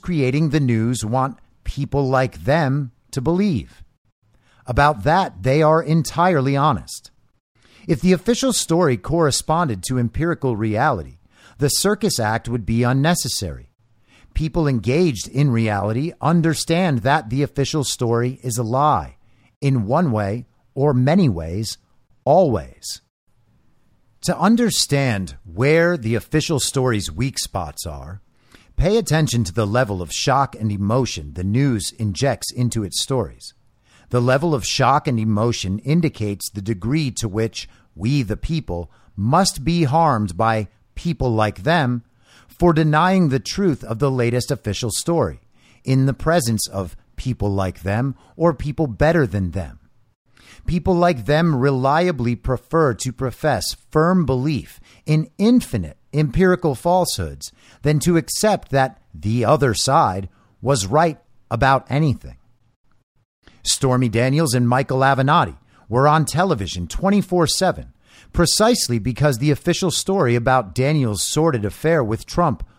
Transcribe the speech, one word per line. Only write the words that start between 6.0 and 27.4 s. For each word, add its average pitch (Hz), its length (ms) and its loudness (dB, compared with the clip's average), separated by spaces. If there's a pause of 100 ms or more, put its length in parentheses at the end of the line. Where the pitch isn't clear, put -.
honest. 139 540 -2 (800)
If 165 120 0
the 185 120 4
official 233 400 0
story 160 440 2
corresponded 151 880 -2
to 127 140 -4
empirical 131 580 -2
reality, 107 640 -2 (400)
the 143 100 2
Circus 208 520 0
Act 110 280 -2
would 117 160 -4
be 113 180 0
unnecessary. 123 880 -2 (640)
People 160 320 0
engaged 127 640 0
in 143 220 0
reality 113 720 0
understand 165 800 2
that 135 300 0
the 131 140 -2
official 139 420 -2
story 120 580 -2
is 123 140 -6
a 123 60 -2
lie, 117 540 0 (440)
in 131 260 0
one 147 260 0
way 107 340 -4 (280)
or 139 200 2
many 147 340 4
ways, 87 480 -4 (480)
always. 135 800 0 (1200)
To - 160 -2
understand 143 1040 0
where 151 520 2
the 113 180 -4
official 147 460 -2
story's 123 500 -2
weak 110 280 -6
spots - 460 -8